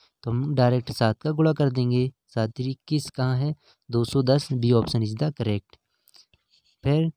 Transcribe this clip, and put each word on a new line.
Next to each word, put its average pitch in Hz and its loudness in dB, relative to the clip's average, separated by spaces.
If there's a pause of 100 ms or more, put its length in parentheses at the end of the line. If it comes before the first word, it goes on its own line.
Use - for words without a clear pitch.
(240)
तो 120 -4
हम 135 -2
डायरेक्ट 123 2
सात 110 0
का 156 -2
गुणा 160 2
कर 139 0
देंगे। 123 0 (180)
सात 110 -2
तिरी 131 -6
इक्कीस, 147 -4
कहाँ 127 -2
है, 147 -2 (340)
दो 117 0
सौ 135 2
दस, 135 2
B 120 2
option 113 2
is 107 -4
the 147 -2
correct। 107 -4 (1080)
फिर 156 2